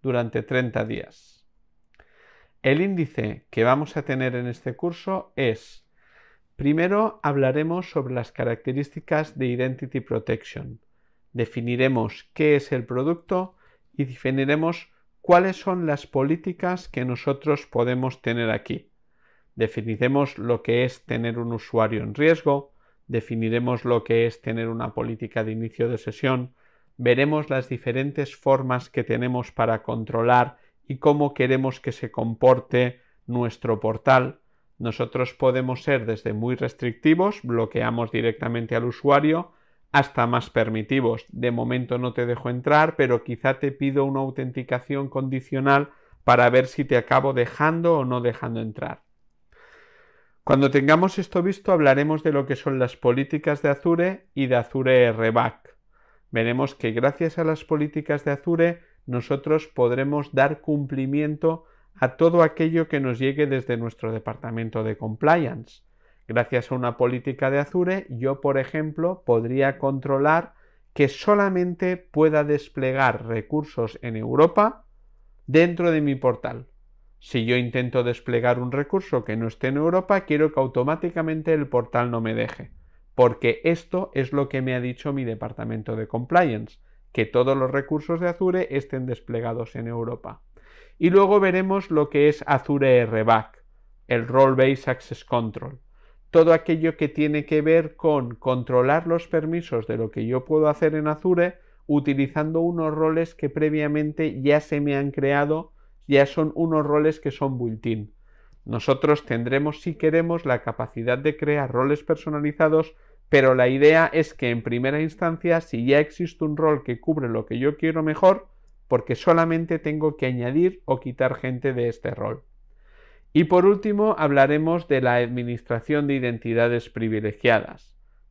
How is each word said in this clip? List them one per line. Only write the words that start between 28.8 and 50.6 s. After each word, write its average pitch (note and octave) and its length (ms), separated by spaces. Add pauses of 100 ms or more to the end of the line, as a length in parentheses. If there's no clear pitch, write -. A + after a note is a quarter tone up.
que A#2+ 140
tenemos B2 480
para A2+ 320
controlar A#2+ 760 (300)
y C3+ 120
cómo D3 340
queremos C3 480
que B2+ 100
se - 200
comporte B2 920 (260)
nuestro A#2 540
portal. A2 580 (400)
Nosotros B2 540
podemos B2+ 500
ser C3 220
desde A2 260
muy A#2 240
restrictivos, D3+ 880
bloqueamos A#2 680
directamente A#2 640
al A#2 120
usuario, D3 680 (400)
hasta C3+ 340
más A#2+ 240
permitivos. A2+ 800
De B2 240
momento B2 460
no B2 160
te B2 120
dejo A#2+ 240
entrar, D3 460
pero B2 300
quizá C3 340
te C#3 140
pido C#3 320
una C3+ 160
autenticación C3 880
condicional C3+ 800 (340)
para B2 260
ver B2+ 180
si C3+ 180
te B2+ 100
acabo C3 380
dejando D#3+ 640
o C3 60
no B2 160
dejando A#2 400
entrar. A2+ 400 (1400)
Cuando C#3 240